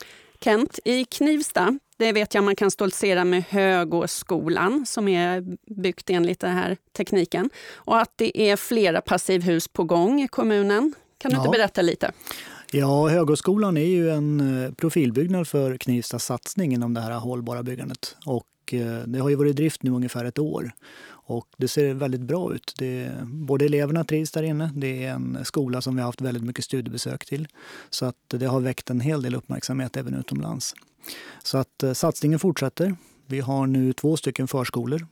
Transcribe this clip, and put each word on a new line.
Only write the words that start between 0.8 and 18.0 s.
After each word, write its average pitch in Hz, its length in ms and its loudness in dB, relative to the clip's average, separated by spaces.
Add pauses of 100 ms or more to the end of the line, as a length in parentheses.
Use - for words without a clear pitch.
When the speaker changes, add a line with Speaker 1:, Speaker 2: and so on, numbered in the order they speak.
Speaker 1:
i 247 200 2
Knivsta, 277 760 2 (180)
det 226 140 2
vet 208 220 0
jag 202 100 4
man 202 120 4
kan 196 160 2
stoltsera 185 540 2
med 180 180 2
Högåsskolan 175 1400 0
som 214 220 -2
är 180 500 0 (240)
byggt 180 280 -4
enligt 175 300 2
den 180 120 -2
här 180 260 0 (200)
tekniken. 185 520 0 (260)
Och - 240 0
att 220 160 0
det - 260 0
är 202 140 4
flera 196 460 2
passivhus 180 680 2
på - 160 -2
gång 175 380 4
i 262 60 0
kommunen. 214 680 2 (240)
Kan 262 140 -4
du 269 60 2
inte 131 100 2
Speaker 2:
Ja. 156 40 4
Speaker 1:
berätta 202 300 2
lite? - 300 0 (600)
Speaker 2:
Ja, 139 360 4
Högåsskolan 170 680 4
är 151 80 2
ju 175 240 4
en, 147 540 2
eh, 131 80 -4
profilbyggnad 160 760 0
för 135 300 0
Knivstas 120 480 -2
satsning 131 480 -2
inom 120 200 0
det 117 80 -2
här 113 180 -6
hållbara 120 440 -6
byggandet. 127 640 -10